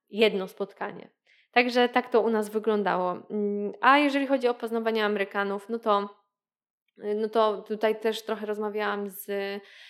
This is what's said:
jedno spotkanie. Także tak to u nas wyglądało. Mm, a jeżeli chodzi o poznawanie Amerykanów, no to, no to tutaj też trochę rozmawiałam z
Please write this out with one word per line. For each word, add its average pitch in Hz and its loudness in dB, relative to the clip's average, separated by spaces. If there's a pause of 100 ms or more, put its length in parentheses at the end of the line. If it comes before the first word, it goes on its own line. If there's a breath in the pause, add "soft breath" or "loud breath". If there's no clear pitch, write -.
(100)
jedno 202 0
spotkanie. - -10 (420 soft breath)
Także 247 4
tak 247 0
to 226 6
u 226 2
nas 214 0
wyglądało. 202 0 (180)
Mm, 202 -2
a 269 6
jeżeli 277 2
chodzi 254 0
o 240 0
poznawanie 226 -2
Amerykanów, 202 -2
no 226 -4
to, 208 0 (720)
no 208 -4
to 214 2
tutaj 214 -2
też 214 -2
trochę 214 -8
rozmawiałam 208 -4
z 190 -14 (600 loud breath)